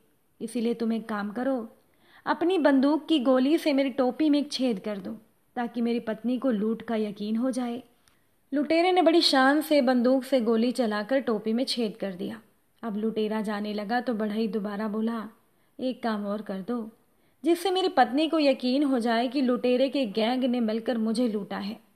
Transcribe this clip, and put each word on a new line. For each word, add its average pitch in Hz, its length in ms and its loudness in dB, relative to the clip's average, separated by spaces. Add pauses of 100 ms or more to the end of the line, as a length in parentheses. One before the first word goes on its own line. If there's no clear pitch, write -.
(420)
इसीलिए 233 320 -2
तुम 226 200 -2
एक 220 160 -6
काम 208 220 -6
करो, 247 460 -4 (480)
अपनी 349 320 0
बंदूक 285 500 4
की 320 120 4
गोली 262 380 4
से 302 160 0
मेरी 269 160 2
टोपी 254 400 0
में 285 100 4
एक 285 120 -4
छेद 240 280 -2
कर 208 180 -8
दो 214 200 -10 (380)
ताकि 240 260 -4
मेरी 233 180 0
पत्नी 233 380 -4
को 254 140 0
लूट 220 300 0
का 233 140 -6
यकीन 214 400 -4
हो 247 160 0
जाए।" 247 320 -6 (720)
लुटेरे 320 380 2
ने 370 100 4
बड़ी 330 200 6
शान 277 400 4
से 294 200 4
बंदूक 254 420 4
से 254 180 0
गोली 226 300 2
चलाकर 214 480 -2
टोपी 220 340 -2
में 240 100 0
छेद 233 340 -4
कर 196 160 -6
दिया। 196 280 -10 (420)
अब 202 140 -6
लुटेरा 220 440 -2
जाने 208 320 -4
लगा 208 280 -2
तो 240 120 -2
बढ़ई 214 340 -2
दोबारा 208 400 -4
बोला, 220 420 -4 (500)
"एक 247 240 -6
काम 214 220 -4
और 202 160 -4
कर 190 200 -8
दो, 226 300 -6 (540)
जिससे 349 260 2
मेरी 370 160 0
पत्नी 269 420 2
को 330 100 2
यकीन 269 440 2
हो 269 160 0
जाए 233 280 0
कि 262 140 -2
लुटेरे 247 480 2
के 277 160 0
गैंग 220 380 0
ने 247 160 0
मिलकर 226 380 -2
मुझे 226 300 0
लूटा 202 300 -4
है, 202 220 -8 (160)